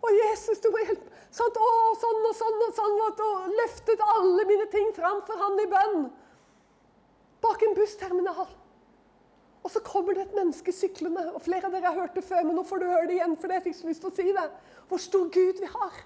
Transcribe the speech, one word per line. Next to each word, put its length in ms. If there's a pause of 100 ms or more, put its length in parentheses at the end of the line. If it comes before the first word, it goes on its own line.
"Å, 80
Jesus, 480
du 140
må 100
hjelpe." 300 (180)
Sant? 300
"Å, 80 (320)
sånn 260
og 80
sånn 300
og 100
sånn", 240
vet 220
du, 80
og 320
løftet 420
alle 460
mine 240
ting 240
fram 320
for 100
han 240
i 80
bønn. 380 (1400)
Bak 180
en 140
bussterminal. 720 (1120)
Og 80
så 160
kommer 300
det 80
et 100
menneske 400
syklende, 600
og 80
flere 240
av 80
dere 160
har 80
hørt 180
det 80
før, 220
men 100
nå 80
får 160
du 60
høre 180
det 140
igjen, 180
for 160
jeg 140
fikk 100
så 140
lyst 100
til 80
å 60
si 180
det. 140 (420)
Hvor 140
stor 320
Gud 260
vi 140
har. 300